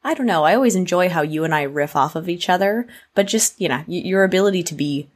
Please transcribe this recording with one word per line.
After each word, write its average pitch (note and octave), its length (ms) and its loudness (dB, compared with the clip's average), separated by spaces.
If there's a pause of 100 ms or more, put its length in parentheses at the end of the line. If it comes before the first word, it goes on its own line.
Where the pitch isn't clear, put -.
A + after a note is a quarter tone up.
I D4+ 120 -2
don't C4 120 -2
know, E3 180 2
I E3+ 100 4
always A#3+ 200 4
enjoy F3+ 340 0
how E3+ 140 0
you D#3 220 -2
and D#3+ 100 0
I D3+ 80 0
riff C#3+ 320 -4
off D3 220 0
of E3+ 120 -6
each E3+ 200 -4
other, G3+ 400 0 (260)
but G3 140 2
just, - 320 -2
you F3 80 -2
know, C#3 180 -4
y-, E3+ 180 -6
your F#3+ 200 2
ability F#3 400 2
to D#3+ 100 -8
be C#3+ 420 -4